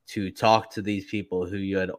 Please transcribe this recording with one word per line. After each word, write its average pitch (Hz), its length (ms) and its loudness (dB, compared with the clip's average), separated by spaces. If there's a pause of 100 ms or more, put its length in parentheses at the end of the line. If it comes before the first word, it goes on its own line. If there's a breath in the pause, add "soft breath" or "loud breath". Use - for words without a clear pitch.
to 95 240 -4
talk 110 400 4
to 110 100 -6
these 101 260 -2
people 92 380 -2
who 95 120 -6
you 98 200 -2
had 92 220 -2